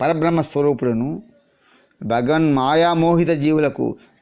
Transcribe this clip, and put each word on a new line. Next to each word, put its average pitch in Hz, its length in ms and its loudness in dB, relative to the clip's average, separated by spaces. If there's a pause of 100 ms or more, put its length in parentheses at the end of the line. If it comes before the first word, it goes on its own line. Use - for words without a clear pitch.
పరబ్రహ్మ 160 400 0
స్వరూపుడును, 143 840 -2 (840)
భగవన్ 139 500 0
మాయామోహిత 165 760 2
జీవులకు 147 680 -2 (260)